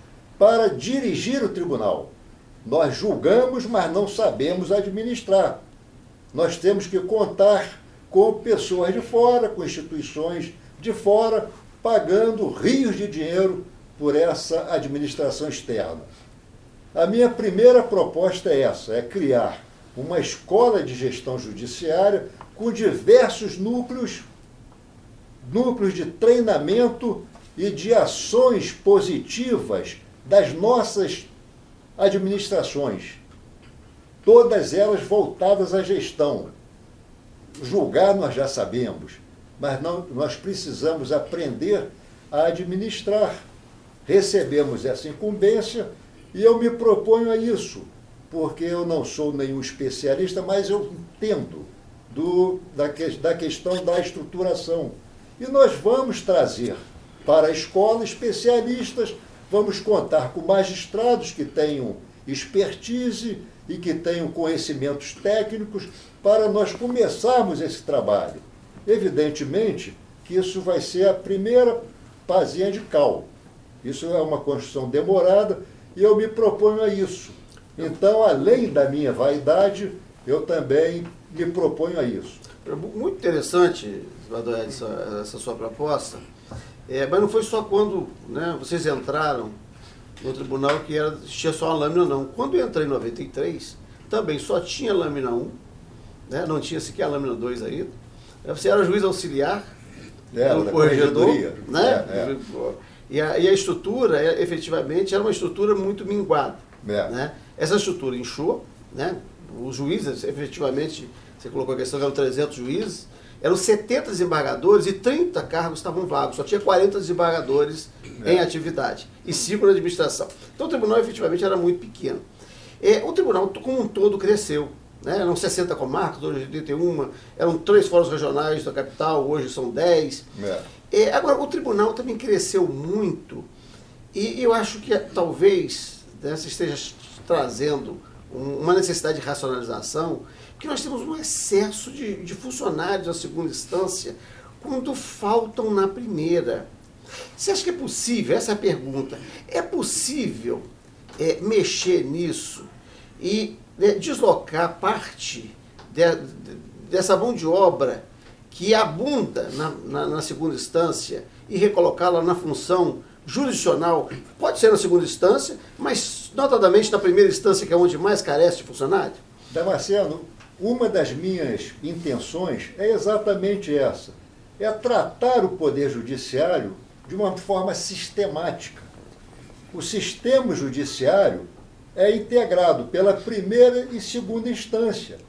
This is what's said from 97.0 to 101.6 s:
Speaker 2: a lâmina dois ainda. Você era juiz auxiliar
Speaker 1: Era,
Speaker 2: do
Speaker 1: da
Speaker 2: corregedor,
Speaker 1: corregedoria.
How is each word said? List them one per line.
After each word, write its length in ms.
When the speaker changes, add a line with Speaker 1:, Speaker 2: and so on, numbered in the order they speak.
Speaker 2:
a 40
lâmina 280
dois 260
ainda. 280
Você 240
era 140
juiz 200
auxiliar 600
Speaker 1:
Era, 220
Speaker 2:
do 100
Speaker 1:
da 60
Speaker 2:
corregedor, 540
Speaker 1:
corregedoria. 420